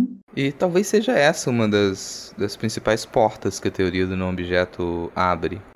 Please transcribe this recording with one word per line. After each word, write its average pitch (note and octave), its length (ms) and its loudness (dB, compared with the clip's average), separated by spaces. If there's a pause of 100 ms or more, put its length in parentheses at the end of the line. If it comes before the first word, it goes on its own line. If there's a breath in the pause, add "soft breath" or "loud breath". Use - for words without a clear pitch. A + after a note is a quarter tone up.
(360)
E C#3 160 0
talvez F#3 360 0
seja A3 240 2
essa D3+ 400 2
uma A#2 160 2
das, G#2 680 0
das - 220 -4
principais A2+ 480 -2
portas - 540 0
que - 80 -4
a F#2+ 40 -2
teoria F#2 360 0
do F#2 100 -4
não F#2 140 -2
objeto F2+ 840 -2
abre. F2+ 460 0 (140)